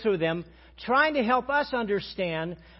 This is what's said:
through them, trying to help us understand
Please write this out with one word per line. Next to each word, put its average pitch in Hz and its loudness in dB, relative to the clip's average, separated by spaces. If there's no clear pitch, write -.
through 202 2
them, 165 -2
trying 294 2
to 277 2
help 254 2
us 285 0
understand 180 -4